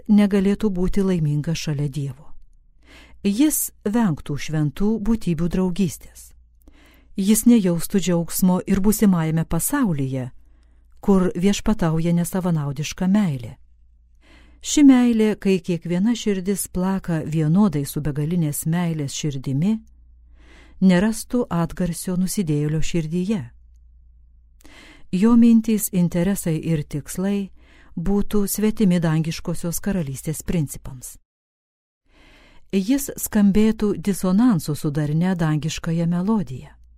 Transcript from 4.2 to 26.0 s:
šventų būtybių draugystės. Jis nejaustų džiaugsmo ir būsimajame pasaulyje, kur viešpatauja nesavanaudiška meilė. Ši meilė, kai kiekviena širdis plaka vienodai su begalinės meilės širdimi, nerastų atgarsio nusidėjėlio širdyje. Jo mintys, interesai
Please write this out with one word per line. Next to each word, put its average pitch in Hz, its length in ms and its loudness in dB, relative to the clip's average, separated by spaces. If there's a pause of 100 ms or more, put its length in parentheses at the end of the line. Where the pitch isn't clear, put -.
šventų 151 480 -2 (160)
būtybių 175 480 0
draugystės. 185 800 -4 (840)
Jis 202 280 2
nejaustų 190 560 4
džiaugsmo 180 640 0
ir 190 160 0
būsimajame 175 640 2
pasaulyje, 139 880 -2 (760)
kur 190 320 4
viešpatauja 170 800 0
nesavanaudiška 170 920 -2
meilė. 165 520 0 (1040)
Ši - 240 2
meilė, 240 500 6
kai 190 240 0
kiekviena 180 560 -2
širdis 196 560 -4
plaka 185 540 -2
vienodai 156 580 2
su - 160 -8
begalinės 147 640 -4
meilės 160 480 -2
širdimi, 143 640 -2 (1040)
nerastų 208 720 2
atgarsio 170 640 -4
nusidėjėlio 156 640 0
širdyje. 175 640 -2 (1700)
Jo 220 240 4
mintys, 226 560 4
interesai 175 640 0